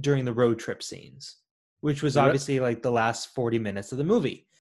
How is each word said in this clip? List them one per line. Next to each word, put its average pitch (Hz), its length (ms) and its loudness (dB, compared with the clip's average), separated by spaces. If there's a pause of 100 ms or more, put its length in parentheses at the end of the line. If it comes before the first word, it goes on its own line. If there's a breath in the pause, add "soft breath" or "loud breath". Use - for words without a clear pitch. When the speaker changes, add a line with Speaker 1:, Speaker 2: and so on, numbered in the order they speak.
Speaker 1:
during 139 240 2
the 120 80 -2
road 117 260 2
trip - 240 -8
scenes, - 540 -16 (440)
which 147 200 -2
was 143 140 2
Speaker 2:
Re- 143 80 6
Speaker 1:
obviously, 139 360 2
like, 120 220 -2
the 127 100 0
last 113 420 0
forty 117 260 0
minutes 101 320 -6
of 127 80 -6
the 143 40 -2
movie. 165 440 0 (140)